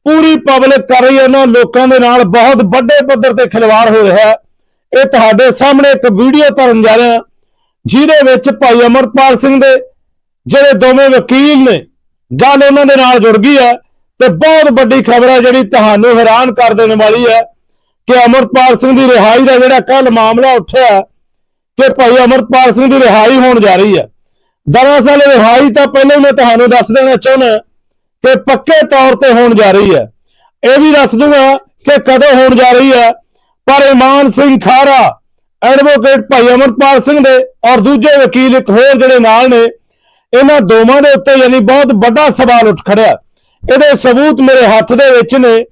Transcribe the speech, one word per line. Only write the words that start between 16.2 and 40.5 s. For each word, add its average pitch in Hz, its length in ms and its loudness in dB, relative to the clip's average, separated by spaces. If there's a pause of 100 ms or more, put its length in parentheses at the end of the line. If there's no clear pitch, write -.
ਕਰ 233 200 0
ਦੇਣ 220 220 0
ਵਾਲੀ 220 300 0
ਹੈ 226 140 0 (680)
ਕਿ 247 80 0
ਅਮਰਤਪਾਲ 247 600 0
ਸਿੰਘ 262 140 -2
ਦੀ 262 160 0
ਰਿਹਾਈ 233 340 0
ਦਾ 254 160 0
ਜਿਹੜਾ 254 240 0
ਕੱਲ੍ਹ 262 300 -2
ਮਾਮਲਾ 226 420 0
ਉੱਠਿਆ 226 460 -2 (800)
ਕਿ 262 160 2
ਭਾਈ 247 300 0
ਅਮਰਤਪਾਲ 262 500 0
ਸਿੰਘ 262 140 0
ਦੀ 269 120 0
ਰਿਹਾਈ 226 380 2
ਹੋਣ 247 220 0
ਜਾ 196 160 0
ਰਹੀ 196 220 0
ਹੈ। - 80 -6 (600)
ਦਰਅਸਲ 277 560 0
ਰਿਹਾਈ 254 500 2
ਤਾਂ 277 160 0
ਪਹਿਲਾਂ 277 280 0
ਹੀ 285 60 0
ਮੈਂ 277 100 0
ਤੁਹਾਨੂੰ 240 380 0
ਦੱਸ 233 200 -2
ਦੇਣਾ 262 260 0
ਚਾਹੁੰਦਾ 254 400 -2 (680)
ਕਿ 262 100 2 (120)
ਪੱਕੇ 277 400 0
ਤੌਰ 262 300 0
ਤੇ 262 160 0
ਹੋਣ 233 220 0
ਜਾ 208 180 0
ਰਹੀ 196 220 0
ਹੈ। 117 120 -4 (560)
ਇਹ 262 180 0
ਵੀ 302 120 2
ਦੱਸ 277 220 0
ਦੂੰਗਾ 269 420 0
ਕਿ - 460 -4
ਕਦੋਂ 269 320 0
ਹੋਣ 254 220 2
ਜਾ 247 160 2
ਰਹੀ 262 200 0
ਹੈ, 233 180 2 (560)
ਪਰ 277 200 0
ਇਮਾਨ 269 440 0
ਸਿੰਘ 269 300 0
ਖਾਰਾ, 254 580 0 (440)
ਐਡਵੋਕੇਟ 269 680 0
ਭਾਈ 247 200 0
ਅਮਰਤਪਾਲ 269 520 0
ਸਿੰਘ 294 180 -2
ਦੇ 262 160 2 (280)
ਔਰ 247 180 0
ਦੂਜੇ 277 360 0
ਵਕੀਲ 254 380 0
ਇੱਕ - 140 -4
ਹੋਰ 262 240 2
ਜਿਹੜੇ 254 260 0
ਨਾਲ 226 280 0
ਨੇ, 233 140 0 (680)
ਇਹਨਾਂ 277 300 2